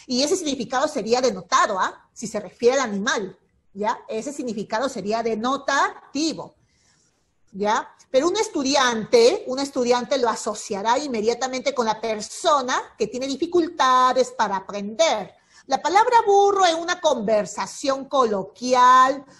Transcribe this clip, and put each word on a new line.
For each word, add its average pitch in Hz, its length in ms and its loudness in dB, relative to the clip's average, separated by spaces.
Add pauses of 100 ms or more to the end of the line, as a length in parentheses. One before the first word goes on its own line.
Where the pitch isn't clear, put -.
y 254 160 0
ese 311 140 0
significado 269 520 -2
sería 233 320 -2
denotado, 220 580 0
¿ah? 247 340 -4
Si - 140 -14
se 208 140 -8
refiere 240 400 0
al 240 100 -2
animal, 202 480 -4 (340)
¿ya? 208 360 -4
Ese 226 240 -8
significado 233 560 -4
sería 220 340 -4
denotativo, 269 1300 -4 (960)
¿ya? 208 420 -4 (160)
Pero 269 160 2
un 370 100 0
estudiante, 262 1120 2
un 254 140 -4
estudiante 247 580 0
lo 240 100 0
asociará 214 680 -2
inmediatamente 254 760 -2
con 240 140 -2
la 220 140 -2
persona 254 840 -2 (160)
que 220 80 -2
tiene 247 220 -6
dificultades 262 1040 2
para 202 240 -2
aprender. 202 760 -2 (340)
La 269 140 -2
palabra 427 360 4 (100)
burro 392 400 4
en 320 100 2
una 349 240 -6
conversación 240 1040 -2
coloquial 254 1160 4 (160)